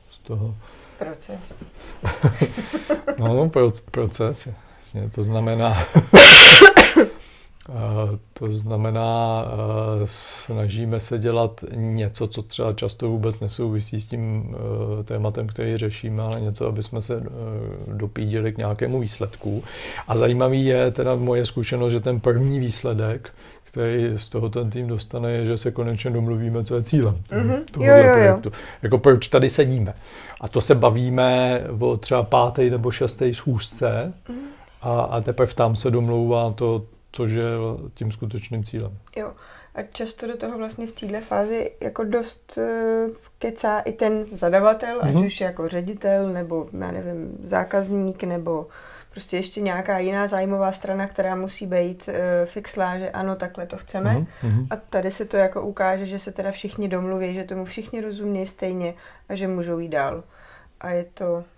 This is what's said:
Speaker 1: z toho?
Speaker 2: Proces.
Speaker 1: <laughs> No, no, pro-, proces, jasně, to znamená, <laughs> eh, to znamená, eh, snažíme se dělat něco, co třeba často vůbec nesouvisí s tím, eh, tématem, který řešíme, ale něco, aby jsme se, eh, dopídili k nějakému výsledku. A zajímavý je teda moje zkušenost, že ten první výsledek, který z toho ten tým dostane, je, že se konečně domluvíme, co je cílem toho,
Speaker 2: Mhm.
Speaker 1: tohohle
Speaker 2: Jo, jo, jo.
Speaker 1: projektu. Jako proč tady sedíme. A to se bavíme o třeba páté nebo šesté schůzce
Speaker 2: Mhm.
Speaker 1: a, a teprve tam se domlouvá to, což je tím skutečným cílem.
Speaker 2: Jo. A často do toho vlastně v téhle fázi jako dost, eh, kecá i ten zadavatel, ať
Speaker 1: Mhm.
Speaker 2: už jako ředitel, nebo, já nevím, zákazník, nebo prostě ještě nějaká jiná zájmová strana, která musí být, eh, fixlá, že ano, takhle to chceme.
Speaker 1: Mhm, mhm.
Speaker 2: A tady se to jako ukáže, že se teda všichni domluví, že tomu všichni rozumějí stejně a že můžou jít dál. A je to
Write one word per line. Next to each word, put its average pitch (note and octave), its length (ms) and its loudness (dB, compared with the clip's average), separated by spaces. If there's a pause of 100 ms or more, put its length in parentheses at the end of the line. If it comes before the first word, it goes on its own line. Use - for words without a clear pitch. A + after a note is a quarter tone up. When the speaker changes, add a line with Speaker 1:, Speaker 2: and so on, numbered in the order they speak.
(120)
Speaker 1:
z - 80 -20
toho? A2 360 -6 (440)
Speaker 2:
Proces. D#3+ 580 -14
Speaker 1:
<laughs> - 1600 -4
No, A2+ 160 0
no, D3+ 160 2
pro-, B2 220 4 (200)
proces, A2+ 560 -4 (300)
jasně, G#2+ 320 -10
to G#2+ 140 -4
znamená, A2 540 0
<laughs> E2+ 160 -2 (1800)
eh, G#2+ 480 -2 (160)
to A2+ 160 -6
znamená, A2+ 960 -2
eh, A2 600 -2
snažíme A2 960 -4
se A2+ 200 -6
dělat A#2 440 0 (120)
něco, A2+ 520 -4
co A2 140 -10
třeba A#2 320 -4
často A2+ 360 -6
vůbec A2 300 -4
nesouvisí G#2+ 600 -6
s A2 60 -10
tím, A2+ 480 -6 (440)
eh, G#2 40 -6
tématem, G#2+ 440 -4
který A2+ 300 -4
řešíme, A2 460 -4
ale A2+ 180 -6
něco, G#2+ 260 -4
aby A2 160 -4
jsme A2+ 180 -8
se, A#2 240 -6
eh, - 40 -10 (640)
dopídili G#2+ 600 -4
k G#2+ 40 -16
nějakému A2 420 -4
výsledku. G#2+ 640 -6 (440)
A A2+ 100 0
zajímavý B2+ 480 2
je B2+ 260 2
teda B2+ 240 0
moje B2 300 0
zkušenost, A#2+ 480 -2
že A#2+ 60 0
ten B2 200 -2
první C3+ 400 2
výsledek, A2+ 680 -4 (340)
který A#2 520 -2
z G#2+ 140 -8
toho A2+ 200 -4
ten A#2 200 -4
tým A#2+ 180 -6
dostane, A#2 440 -6
je, A#2 140 -2
že A2+ 120 0
se A#2+ 140 -4
konečně A#2 400 -4
domluvíme, A#2 520 -2
co A#2 120 -4
je A#2+ 80 0
cílem A2 340 2 (100)
toho, - 160 -2
Speaker 2:
Mhm. D4 280 0
Speaker 1:
tohohle C#4 280 8
Speaker 2:
Jo, C#4 40 12
jo, C4 40 6
jo. B3 60 8
Speaker 1:
projektu. G#3 380 4 (300)
Jako A#2 160 2
proč C3 300 6
tady C3 220 4
sedíme. B2+ 440 0 (480)
A A2 60 -8
to A#2+ 140 -2
se C3+ 140 6
bavíme B2+ 840 2 (180)
o B2 180 0
třeba B2 260 0
páté A#2+ 400 2
nebo A#2+ 280 0
šesté B2 420 -2
schůzce A#2+ 800 -4 (160)
Speaker 2:
Mhm. A#3+ 80 -12 (440)
Speaker 1:
a, A#2+ 200 -2
a A#2 200 -2
teprve A#2+ 320 0
tam A2+ 220 0
se A#2+ 160 -2
domlouvá A#2 580 0
to, A2 360 -2 (260)
což A#2 200 -4
je A#2 140 -2 (480)
tím A2 180 -6
skutečným A2 520 -8
cílem. A2 280 -10 (240)
Speaker 2:
Jo. G#3+ 160 -10 (440)
A G#3+ 60 -10 (120)
často A3+ 340 -10
do A#3 100 -10
toho A3+ 200 -10
vlastně A3 300 -10
v A3+ 40 -14
téhle G#3 300 -10
fázi A3 500 -4 (100)
jako A3+ 220 -6
dost, A3+ 580 -6
eh, A3+ 460 -2 (320)
kecá A3+ 400 -2
i A3 120 -6
ten G#3+ 420 -2
zadavatel, G#3+ 680 2
ať C#3+ 120 2
Speaker 1:
Mhm. F3+ 120 4
Speaker 2:
už G3+ 160 -4
jako F3+ 260 -4
ředitel, G3 680 -2
nebo, E3 340 -6 (120)
já F3+ 120 -6
nevím, F3 520 -10
zákazník, F#3+ 800 -2
nebo E3+ 440 -6 (440)
prostě - 260 -10
ještě F#3 240 -8
nějaká F#3+ 380 -2
jiná G3 280 -2
zájmová G3 440 -2
strana, G3 360 -6
která F#3+ 280 -4
musí F#3+ 320 -8
být, F3+ 460 -2
eh, F3 320 0
fixlá, F#3 540 -6
že F#3 120 -8
ano, F#3+ 240 -6
takhle F3+ 320 -10
to F#3+ 100 -12
chceme. F#3+ 360 -4
Speaker 1:
Mhm, D#3 140 -2 (160)
mhm. A#2+ 260 -2
Speaker 2:
A - 60 -8
tady F#3+ 360 -4
se G#3 140 -8
to G#3+ 120 -4
jako F#3+ 240 2
ukáže, F#3+ 440 -2
že F#3+ 140 -8
se G3 120 -14
teda G3 200 -6
všichni G3+ 360 -8
domluví, F#3 460 -4
že F#3 100 -8
tomu F#3 220 -10
všichni A3 360 -12
rozumějí G3+ 440 -6
stejně F#3 480 -8 (360)
a G3+ 60 -10
že F#3+ 120 -6
můžou F3 320 -4
jít E3+ 100 -8
dál. D3+ 340 -4 (580)
A F3 80 -10
je F3 240 -4
to F3 300 -4 (140)